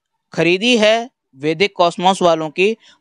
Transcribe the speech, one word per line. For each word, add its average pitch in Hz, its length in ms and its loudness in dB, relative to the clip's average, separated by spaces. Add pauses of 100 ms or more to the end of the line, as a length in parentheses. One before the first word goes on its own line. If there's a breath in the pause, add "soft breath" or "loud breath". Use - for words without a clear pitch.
(320)
ख़रीदी 190 440 0
है 220 340 0 (280)
वैदिक 160 380 -2
कॉस्मोस 180 460 0
वालों 160 280 0
की, 202 260 -2 (240 soft breath)